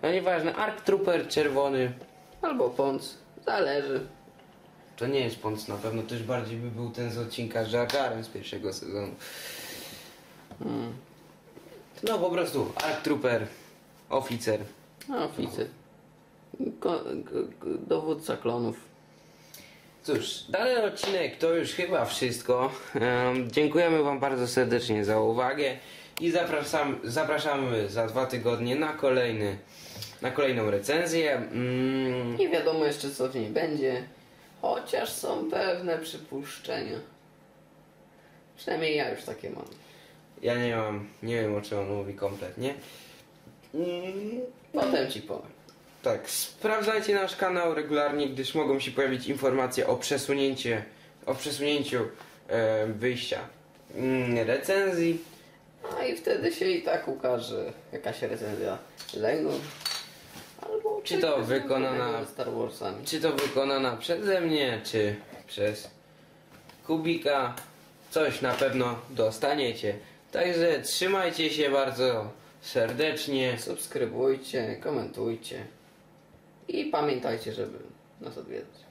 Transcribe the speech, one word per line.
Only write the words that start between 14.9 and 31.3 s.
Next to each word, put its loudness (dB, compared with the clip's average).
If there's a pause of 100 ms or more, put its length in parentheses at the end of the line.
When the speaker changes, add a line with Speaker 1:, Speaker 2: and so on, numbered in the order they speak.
Speaker 2:
A, -2
oficer. -4 (1120)
Ko-, 0
g-, -4 (180)
g-, -4
dowódca 0
klonów. -2 (1300)
Speaker 1:
Cóż, -2
dany 2
odcinek 0
to 4
już 0
chyba 0
wszystko. 2 (220)
Em, 2
dziękujemy 6
wam 2
bardzo 2
serdecznie 4
za 4
uwagę 2 (440)
i 2
zapraszam-, 2
zapraszamy 2
za 0
dwa 0
tygodnie 0
na 0
kolejny, 2 (640)
na 0
kolejną 2
recenzję. 2